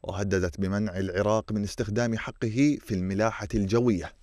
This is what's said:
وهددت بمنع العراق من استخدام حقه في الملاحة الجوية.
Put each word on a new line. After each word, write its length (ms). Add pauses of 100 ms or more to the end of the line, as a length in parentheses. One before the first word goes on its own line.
وهددت 580
بمنع 380
العراق 540
من 100
استخدام 560
حقه 640
في 140
الملاحة 600
الجوية. 580 (100)